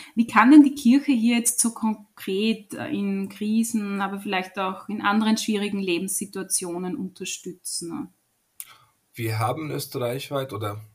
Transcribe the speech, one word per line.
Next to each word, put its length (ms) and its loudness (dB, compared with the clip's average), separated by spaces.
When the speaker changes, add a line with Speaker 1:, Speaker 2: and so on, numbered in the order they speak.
Speaker 1:
wie 100 2
kann 260 6
denn 120 12
die 100 4
Kirche 380 4
hier 260 4
jetzt 220 -2
so 120 0
konkret, 1000 -4
äh, 160 -8
in 400 -4
Krisen, 720 -2
aber 180 -6
vielleicht 380 -6
auch 320 -6
in 120 -6
anderen 360 2
schwierigen 420 -2
Lebenssituationen 1160 -4
unterstützen? 1160 -12
Speaker 2:
Wir 260 -4
haben 300 -4
österreichweit 840 -6
oder 300 -8